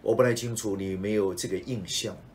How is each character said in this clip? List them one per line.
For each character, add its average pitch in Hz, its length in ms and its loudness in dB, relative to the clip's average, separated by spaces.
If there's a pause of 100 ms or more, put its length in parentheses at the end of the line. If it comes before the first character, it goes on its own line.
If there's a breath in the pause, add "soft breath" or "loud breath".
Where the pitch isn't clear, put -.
我 117 140 4
不 123 80 6
太 123 100 6
清 117 240 -2
楚 104 180 -2
你 95 180 -4
有 95 40 -2
没 101 180 -2
有 98 200 2
这 - 120 -6
个 90 120 -2
印 104 280 -6
象 - 300 -4 (180)